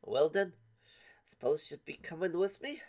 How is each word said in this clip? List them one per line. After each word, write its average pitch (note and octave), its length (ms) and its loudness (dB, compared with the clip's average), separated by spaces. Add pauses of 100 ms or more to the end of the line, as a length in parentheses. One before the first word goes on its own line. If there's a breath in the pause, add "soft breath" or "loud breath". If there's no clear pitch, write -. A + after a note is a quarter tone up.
Well C#3 280 4
then, F#3+ 240 2 (720 soft breath)
suppose - 440 -2
you'd - 160 -12
be E3 80 -12
coming E3+ 440 -4
with F#3+ 240 0
me? C#4+ 280 -6